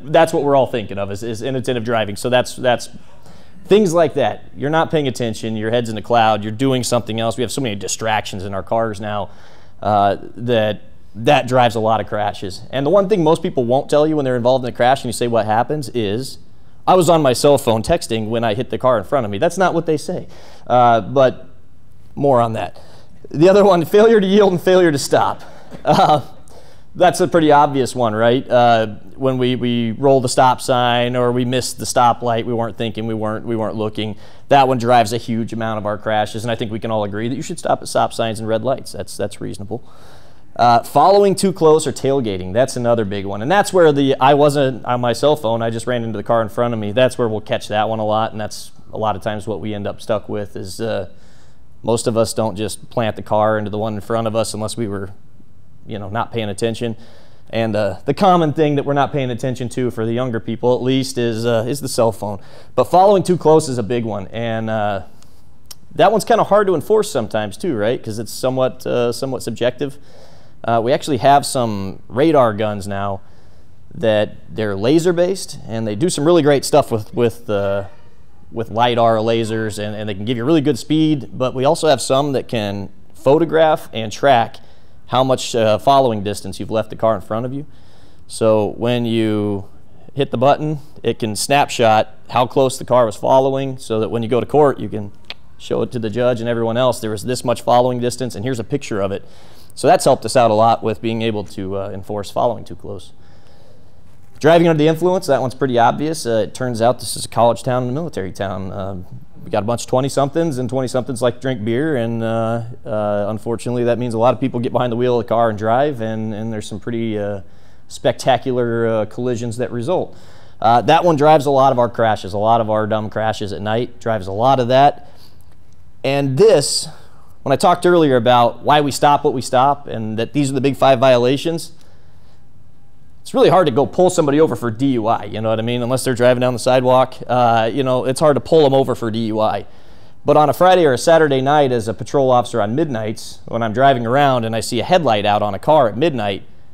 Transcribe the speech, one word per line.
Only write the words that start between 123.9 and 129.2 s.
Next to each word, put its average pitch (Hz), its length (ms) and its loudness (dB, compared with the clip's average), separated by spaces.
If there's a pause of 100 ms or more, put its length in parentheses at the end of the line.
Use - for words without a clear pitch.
drives 110 260 -2
a 95 60 -8
lot 127 280 4
of 120 80 0
that. 135 420 4 (920)
And 135 340 0
this, 185 500 4 (560)
when 139 100 0
I - 20 4
talked 180 300 4
earlier 165 300 6
about 120 480 4
why 147 180 4
we 143 80 0
stop 143 340 4